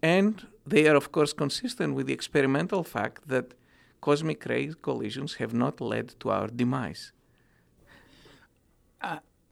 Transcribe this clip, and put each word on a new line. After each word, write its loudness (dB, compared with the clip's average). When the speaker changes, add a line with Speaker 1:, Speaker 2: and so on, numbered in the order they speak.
Speaker 1:
And 2
they 6
are, 8
of 0
course, 2
consistent -4
with -4
the -2
experimental 0
fact -6
that -2
cosmic 0
ray -2
collisions -4
have -4
not 0
led -4
to -2
our 0
demise. -4
Speaker 2:
Uh, -8